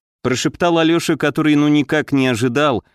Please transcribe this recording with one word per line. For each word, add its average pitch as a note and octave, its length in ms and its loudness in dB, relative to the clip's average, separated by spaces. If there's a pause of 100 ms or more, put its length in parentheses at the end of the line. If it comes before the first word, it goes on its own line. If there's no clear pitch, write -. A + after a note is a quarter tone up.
(220)
прошептал D#3+ 560 -2
Алёша, E3 400 0
который D3+ 380 0
ну D3 140 2
никак D3 420 0
не C3+ 160 2
ожидал B2+ 560 -2 (120)